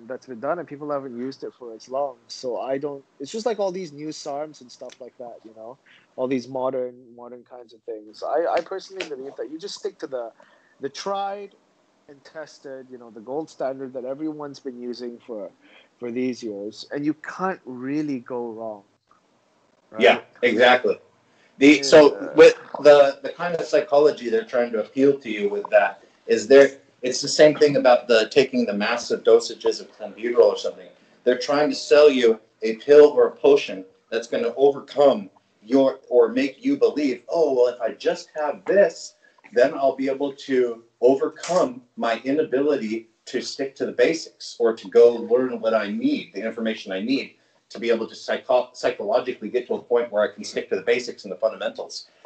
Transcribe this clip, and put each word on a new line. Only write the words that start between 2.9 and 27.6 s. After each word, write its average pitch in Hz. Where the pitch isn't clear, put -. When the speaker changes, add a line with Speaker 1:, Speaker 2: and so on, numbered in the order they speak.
Speaker 1:
it's 139
just 220
like 214
all 196
these 175
new 151
sarms 147
and 123
stuff -
like 120
that, 120
you 110
know, 113
all 127
these 127
modern, 127
modern 120
kinds 120
of 110
things. 107
I, 151
I -
personally 190
believe 139
that 123
you 156
just 196
stick -
to 160
the, 120
the 135
tried 196
and 139
tested, 135
you 127
know, 120
the 110
gold 147
standard 135
that 123
everyone's 147
been 123
using 120
for, 101
for 120
these 123
years, 104
and 147
you 151
can't -
really 135
go 120
wrong. 110
Right? 110
Speaker 2:
Yeah, 117
exactly. 113
The, 139
so 147
Speaker 1:
Yeah. 92
Speaker 2:
with 160
the, 143
the 131
kind 175
of 143
psychology 139
they're 113
trying 120
to 107
appeal 139
to 113
you 104
with 101
that 101
is 110
they're, 135
it's 127
the 143
same 151
thing 143